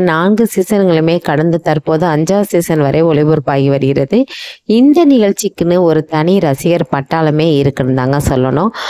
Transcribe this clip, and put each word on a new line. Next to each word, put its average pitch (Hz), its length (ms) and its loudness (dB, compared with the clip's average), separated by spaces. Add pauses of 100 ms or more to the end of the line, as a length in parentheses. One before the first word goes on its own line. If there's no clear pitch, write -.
(100)
நான்கு 196 360 0 (100)
சீசன்களுமே 175 600 0 (120)
கடந்து 160 400 0
தற்போது 160 440 -2
அஞ்சாவது 190 400 0
சீசன் 170 340 0
வரை 147 160 0 (100)
ஒளிபரப்பாகி 147 640 0
வருகிறது. 139 440 0 (600)
இந்த 294 340 4
நிகழ்ச்சிக்குன்னு 190 640 0 (100)
ஒரு 156 140 2 (120)
தனி 165 220 2 (100)
ரசிகர் 165 460 0
பட்டாளமே 156 560 -2 (140)
இருக்குன்னு 135 400 -2
தாங்க 139 180 0 (100)
சொல்லணும். 135 400 0 (200)